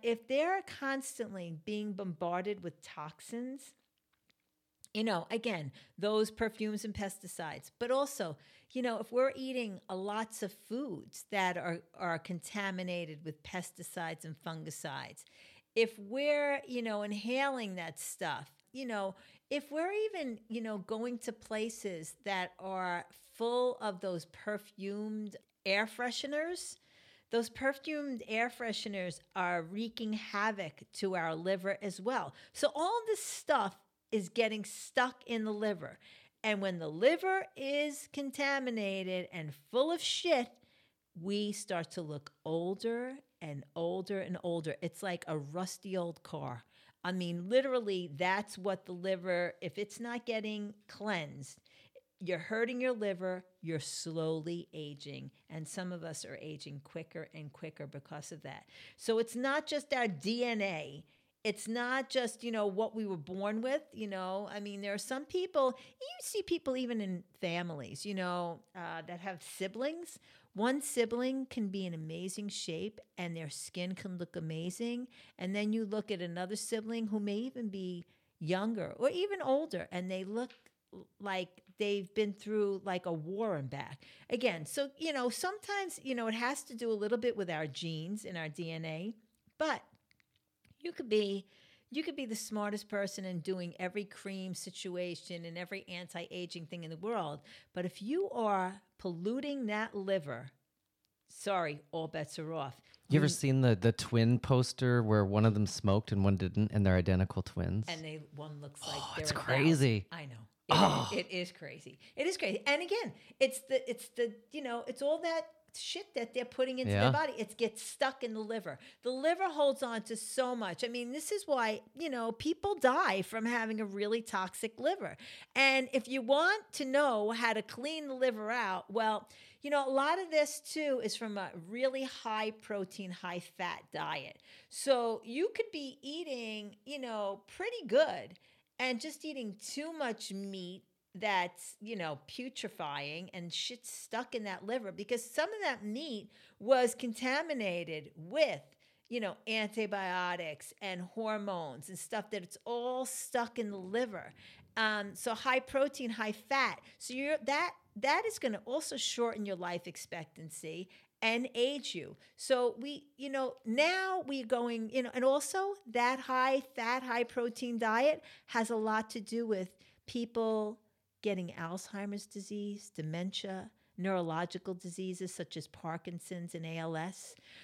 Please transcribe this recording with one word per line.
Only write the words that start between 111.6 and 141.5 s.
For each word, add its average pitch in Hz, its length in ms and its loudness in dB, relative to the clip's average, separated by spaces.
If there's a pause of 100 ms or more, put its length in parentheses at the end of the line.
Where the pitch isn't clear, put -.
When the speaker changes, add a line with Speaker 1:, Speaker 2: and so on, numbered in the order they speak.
Speaker 1:
It 294 120 0
is 359 100 2
crazy. 208 300 0
And 294 160 4
again, 359 300 0 (280)
it's 262 200 4 (100)
the, 262 200 4
it's 240 200 -6
the, 233 240 -2 (180)
you 294 100 -6
know, 240 240 -2
it's 254 140 -6
all 311 220 2
that 330 240 0 (300)
shit - 380 -8
that 233 180 -2
they're 247 120 -2
putting 262 340 0
into 254 140 2
Speaker 2:
Yeah. 101 100 6
Speaker 1:
their 131 100 8
body. 294 240 2
It 214 220 -6
gets 220 240 -2
stuck - 400 -2
in 233 100 -4
the 220 80 -4
liver. 208 380 -6 (240)
The 247 80 -2
liver 330 380 2
holds 294 340 4
on 233 200 -2
to 220 140 -6
so 247 380 0
much. 208 300 -2
I 233 40 0
mean, 240 220 -4
this 294 220 -4
is 403 160 -2
why, 226 320 2 (180)
you 320 100 -2
know, 233 220 0
people 339 460 0
die 262 460 6
from 220 220 -4
having 226 360 0
a 220 40 0
really 208 380 0
toxic 208 560 -2
liver. 269 380 0 (400)
And 269 360 6
if 254 140 2
you 262 160 0
want 330 400 6 (120)
to 294 100 -2
know 262 480 4
how 226 220 2
to 214 60 2
clean 294 460 -4
the 269 80 -4
liver 226 380 2
out, 196 360 -2
well, 214 400 2 (340)
you 285 80 -6
know, 285 140 6
a 262 60 0
lot 285 300 4
of 349 100 -4
this 294 300 4
too 285 420 0
is 214 140 0
from 214 200 -4
a 185 140 -2 (180)
really 262 360 2
high 220 480 -2
protein, 196 580 -6
high 180 300 -6
fat 175 420 -6 (100)
diet. 151 460 -4 (300)
So 233 560 2
you 285 320 0
could 453 160 -2
be 285 300 -8
eating, 240 760 -8 (100)
you 277 140 -8
know, 208 480 -4
pretty 440 400 -6
good 196 460 4 (440)
and 247 220 0
just 302 240 -8
eating 254 360 -6
too 302 320 -6
much 240 400 -4
meat 190 520 -8 (320)
that's, 185 640 0